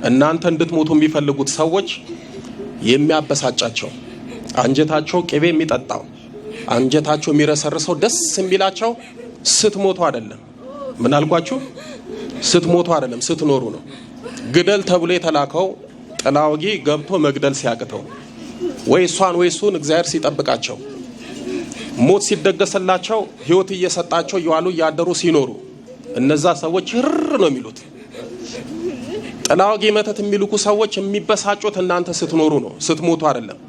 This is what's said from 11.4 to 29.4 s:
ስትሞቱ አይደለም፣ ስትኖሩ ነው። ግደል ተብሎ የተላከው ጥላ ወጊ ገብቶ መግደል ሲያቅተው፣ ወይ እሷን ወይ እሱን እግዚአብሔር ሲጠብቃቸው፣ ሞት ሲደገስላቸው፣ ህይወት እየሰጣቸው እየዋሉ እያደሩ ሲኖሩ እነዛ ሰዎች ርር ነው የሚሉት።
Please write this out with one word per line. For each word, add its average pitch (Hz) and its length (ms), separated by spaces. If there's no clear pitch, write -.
ስትሞቱ 170 500
አይደለም፣ 123 300
ስትኖሩ 151 500
ነው። 85 100
ግደል 175 340
ተብሎ 175 280
የተላከው 156 560
ጥላ 139 200
ወጊ 151 180
ገብቶ 147 380
መግደል 143 380
ሲያቅተው፣ 117 460
ወይ 175 160
እሷን 180 320
ወይ 175 120
እሱን 190 280
እግዚአብሔር 156 320
ሲጠብቃቸው፣ 131 680
ሞት 170 260
ሲደገስላቸው፣ 185 960
ህይወት 185 300
እየሰጣቸው 175 680
እየዋሉ 160 320
እያደሩ 160 460
ሲኖሩ 147 340
እነዛ 143 300
ሰዎች 170 300
ርር 302 140
ነው 180 80
የሚሉት። 120 320